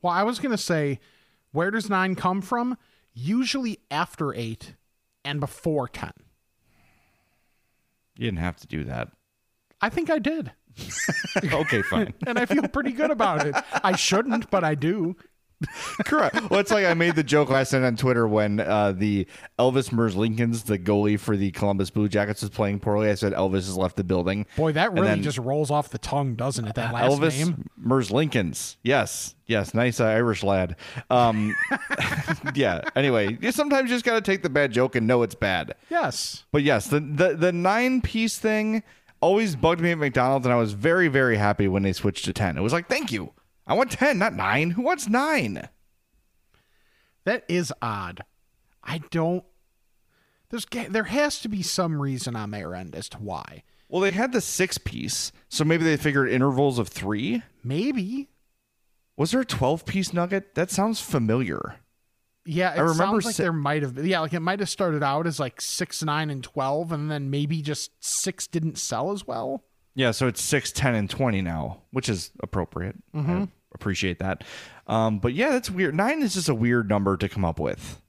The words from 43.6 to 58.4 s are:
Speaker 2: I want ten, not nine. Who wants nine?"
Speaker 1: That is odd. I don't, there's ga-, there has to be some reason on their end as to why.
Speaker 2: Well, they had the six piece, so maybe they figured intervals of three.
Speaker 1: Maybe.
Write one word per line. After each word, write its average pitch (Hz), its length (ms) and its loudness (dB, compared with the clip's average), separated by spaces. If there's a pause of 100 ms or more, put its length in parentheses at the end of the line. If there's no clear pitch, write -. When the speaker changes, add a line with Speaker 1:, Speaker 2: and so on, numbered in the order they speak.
Speaker 2:
I - 80 0
want 240 180 2
ten, 262 260 2
not 208 160 2
nine. 123 360 0
Who 180 120 -2
wants 294 260 -2
nine?" 226 600 0 (1600)
Speaker 1:
That 233 220 -2
is 170 340 -2
odd. 98 440 -6 (580)
I 156 280 -6
don't, 170 340 -2 (1040)
there's 233 160 -6
ga-, 233 240 -8
there 214 160 -2
has 285 360 0
to - 80 -8
be 202 140 -4
some 170 400 0
reason 131 320 -4
on 107 160 -6
their 92 240 -8
end 90 220 -10
as 101 140 -10
to - 80 -18
why. 87 440 -10 (260)
Speaker 2:
Well, 170 120 -2
they 196 100 2
had 226 220 0
the 240 80 2
six - 380 -2
piece, - 520 -6 (180)
so - 160 -2
maybe 160 200 2
they 160 120 4
figured 139 340 2
intervals 131 500 2
of 98 80 -2
three. 120 540 -4 (200)
Speaker 1:
Maybe. 226 680 -4 (840)